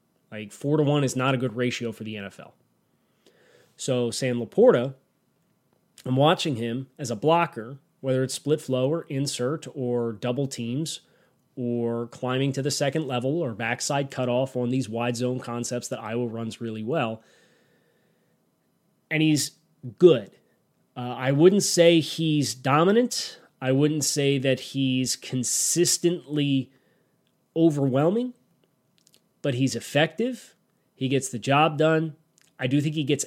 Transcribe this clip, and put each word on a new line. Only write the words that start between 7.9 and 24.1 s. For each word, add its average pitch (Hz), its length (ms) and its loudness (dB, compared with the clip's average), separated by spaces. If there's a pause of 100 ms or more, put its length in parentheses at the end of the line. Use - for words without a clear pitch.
whether 131 220 0
it's 131 120 -4
split 151 260 -2
flow 127 280 -2
or 165 200 -2
insert 139 680 -4
or 120 380 -4
double 123 340 -4
teams 131 540 -6 (560)
or 120 520 -4
climbing 131 440 -2
to 135 100 -4
the 143 80 -2
second 143 360 -2
level 131 340 -2
or 131 120 -4
backside 123 580 -4
cutoff 127 460 -2
on 123 120 -2
these 127 200 -2
wide 117 280 -4
zone 123 240 -2
concepts 120 480 -6
that 120 100 -6
Iowa 117 280 -4
runs 113 340 -8
really 110 220 -8
well. 113 400 -4 (1900)
And 156 120 2
he's 156 300 2 (460)
good. 131 340 6 (640)
Uh, 123 200 -6
I 127 160 0
wouldn't 185 300 6
say 170 380 6
he's 147 540 0
dominant. 190 840 2 (220)
I 131 120 0
wouldn't 147 320 2
say 139 340 2